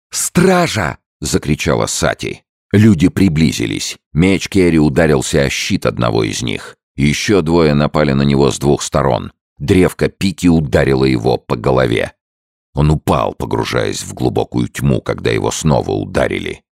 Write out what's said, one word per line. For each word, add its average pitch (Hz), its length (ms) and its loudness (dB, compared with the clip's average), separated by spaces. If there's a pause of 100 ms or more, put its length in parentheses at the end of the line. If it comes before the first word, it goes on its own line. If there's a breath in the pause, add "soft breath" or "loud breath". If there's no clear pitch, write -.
(120)
«Стража!» 170 840 0 (220)
закричала 73 680 -2
Сати. - 560 -4 (280)
Люди 101 380 4
приблизились. 69 880 -2 (160)
Меч 90 360 2
Керри 87 300 2
ударился 76 640 2
о 67 60 0
щит - 360 -4
одного 55 380 -2
из 52 180 -6
них. 55 360 -8 (180)
Ещё 73 460 0
двое 80 320 2
напали 73 400 2
на 69 100 2
него 69 280 2
с 64 80 -6
двух 69 220 2
сторон. 67 520 -2 (240)
Древко 76 520 2
пики 90 380 -2
ударило 69 580 2
его 62 320 0
по - 180 -4
голове. 58 580 0 (600)
Он 73 160 2
упал, 71 440 0
погружаясь 57 720 -4
в 50 100 -14
глубокую 60 540 -4
тьму, 65 340 -2
когда 52 300 -4
его 55 200 -2
снова 57 400 0
ударили. 50 720 -4 (100)